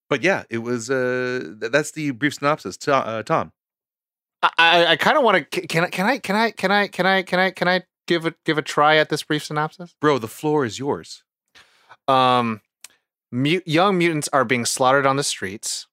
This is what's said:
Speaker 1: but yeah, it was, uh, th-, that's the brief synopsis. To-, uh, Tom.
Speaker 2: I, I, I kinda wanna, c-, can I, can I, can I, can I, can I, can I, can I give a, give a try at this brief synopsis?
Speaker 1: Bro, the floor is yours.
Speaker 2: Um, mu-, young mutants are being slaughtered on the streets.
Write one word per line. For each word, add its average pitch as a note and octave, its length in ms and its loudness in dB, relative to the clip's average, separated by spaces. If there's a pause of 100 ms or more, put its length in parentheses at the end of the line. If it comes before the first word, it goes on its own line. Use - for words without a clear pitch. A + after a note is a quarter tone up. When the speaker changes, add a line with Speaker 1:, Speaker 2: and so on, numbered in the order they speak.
Speaker 1:
but C3+ 140 -2
yeah, D#3 260 0
it A#2 100 -6
was, A#2+ 320 -4
uh, B2+ 680 -2
th-, A2+ 100 -6
that's D3 200 0
the D3 220 -6
brief B2+ 220 -4
synopsis. C#3+ 440 -4
To-, C#3+ 160 -2
uh, A2+ 280 -2
Tom. A2 300 -4 (920)
Speaker 2:
I, E3+ 140 4
I, E3+ 360 6
I D#3 40 4
kinda C4 240 2
wanna, G3+ 320 2
c-, F3 140 -6
can E3 180 -2
I, F3 60 -4
can F#3 160 -4
I, B3+ 120 0
can - 160 -4
I, A3 160 0
can F#3+ 200 -4
I, G3+ 180 2
can F3+ 180 -2
I, F#3+ 160 2
can F#3 160 -2
I, F#3 120 2
can F3+ 180 -2
I F3+ 140 2 (240)
give E3 180 0
a, D#3+ 100 -4 (120)
give D#3 100 0
a D3+ 60 0
try D3+ 340 4
at D#3 140 2
this D#3 120 -2
brief D3+ 220 -4
synopsis? D#3 560 -8
Speaker 1:
Bro, D3 180 2
the A2+ 100 -6
floor D3+ 360 -2
is G2+ 140 -6
yours. A#2 460 -8 (840)
Speaker 2:
Um, B2 540 2 (680)
mu-, D3 360 0
young F3+ 320 2
mutants E3+ 340 -2
are C3 140 2
being A#2+ 180 0
slaughtered C3+ 400 2
on C3+ 120 2
the C#3 80 -2
streets. - 680 -8